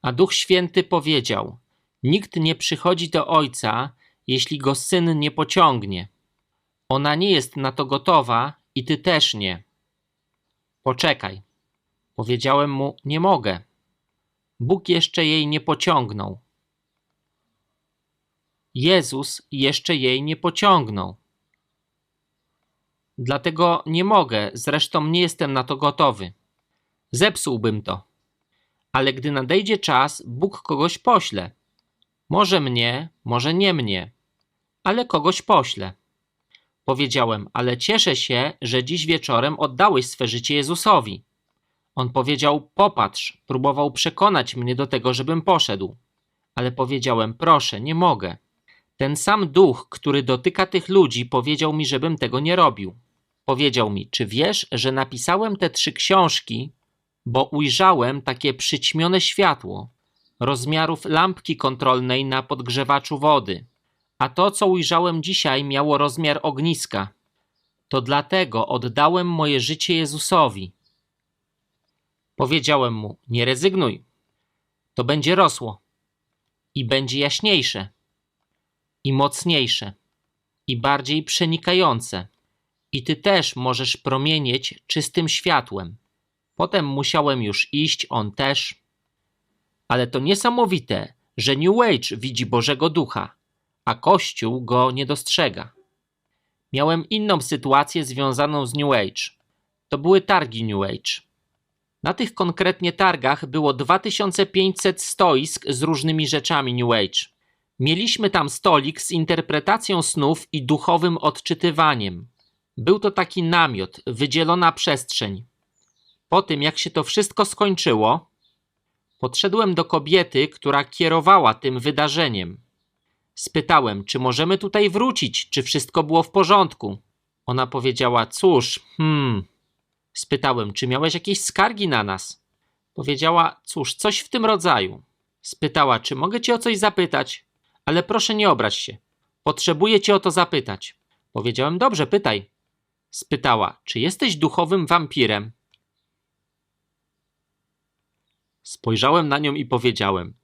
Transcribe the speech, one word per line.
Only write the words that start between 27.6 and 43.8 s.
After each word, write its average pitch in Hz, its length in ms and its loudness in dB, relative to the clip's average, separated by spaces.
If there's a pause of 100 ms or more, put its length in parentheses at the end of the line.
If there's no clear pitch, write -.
to. 95 220 -8 (880)
Ale 135 220 2
gdy 135 180 -6
nadejdzie 185 460 0
czas, 147 500 0
Bóg 139 340 -4
kogoś 156 360 -2
pośle. 165 540 0 (760)
Może 185 300 2
mnie, 127 500 -2 (160)
może 120 280 -2
nie 190 200 2
mnie, 104 380 -4 (720)
ale 233 220 0
kogoś 175 360 -2
pośle”. 120 520 0 (920)
Powiedziałem: 123 680 0
„Ale 123 240 -2
cieszę 190 380 0
się, 127 460 -2
że 127 220 -2
dziś 156 220 -4
wieczorem 147 540 0
oddałeś 143 460 2
swe - 220 -6
życie 117 280 -4
Jezusowi”. 143 680 0 (720)
On 127 140 -2
powiedział: 139 640 0
„Popatrz”, - 720 0
próbował 135 440 0